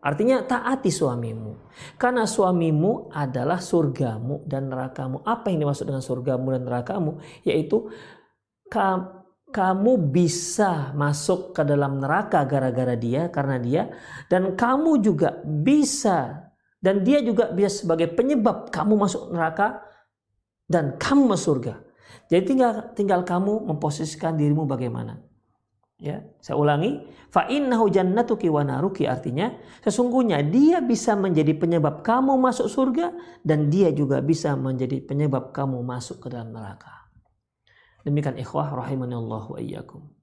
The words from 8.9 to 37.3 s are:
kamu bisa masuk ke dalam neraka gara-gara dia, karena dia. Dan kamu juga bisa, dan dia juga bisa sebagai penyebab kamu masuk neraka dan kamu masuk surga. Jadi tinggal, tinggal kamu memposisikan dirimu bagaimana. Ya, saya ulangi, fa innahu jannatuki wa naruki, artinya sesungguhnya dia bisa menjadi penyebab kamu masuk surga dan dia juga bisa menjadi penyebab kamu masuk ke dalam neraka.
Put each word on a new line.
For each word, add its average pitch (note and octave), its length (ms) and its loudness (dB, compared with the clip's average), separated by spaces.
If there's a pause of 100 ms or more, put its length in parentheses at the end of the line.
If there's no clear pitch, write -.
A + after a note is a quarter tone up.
kamu G3 480 2 (160)
bisa E3+ 800 0
masuk D3 560 0
ke D3+ 160 0
dalam C#3+ 320 2
neraka D#3 480 0
gara-gara B2+ 480 0
dia, B2 400 -2
karena C3+ 240 -2
dia. B2+ 320 -2 (400)
Dan F#3 240 2
kamu C4 480 2
juga F#3 400 0
bisa, E3 1120 0 (240)
dan G3 240 2
dia C4 160 4
juga A#3 320 2
bisa G3 320 0
sebagai E3 320 2
penyebab A#3+ 560 0
kamu G#3 240 2
masuk G3 400 0
neraka E3+ 480 -2 (880)
dan D#3 320 0
kamu C4+ 320 4
masuk D#3 240 0
surga. A#2 240 -8 (480)
Jadi F3 160 4
tinggal, A#3+ 480 2
tinggal G3 320 2
kamu F#3+ 480 0
memposisikan D#3 640 -4
dirimu D3 320 2
bagaimana. A#2 480 -6 (760)
Ya, D3 320 -10 (160)
saya - 160 -2
ulangi, D3+ 480 2 (240)
fa E3+ 160 2
innahu B3 400 2
jannatuki F#3+ 640 2
wa D3 80 2
naruki, C#3+ 480 -2
artinya B2+ 400 -2 (320)
sesungguhnya A#3 640 2
dia C#4 400 6
bisa A#3 320 2
menjadi D#3 400 4
penyebab D#3 480 0
kamu C4 320 2
masuk B3 320 2
surga C4+ 480 0 (240)
dan D3+ 320 2
dia F#3 240 6
juga C3+ 240 2
bisa D3 400 0
menjadi C3 400 -4
penyebab C#3 560 -2
kamu C3+ 240 -4
masuk B2 400 -10
ke - 80 -12
dalam A#2 240 -10
neraka. G#2 560 -16 (960)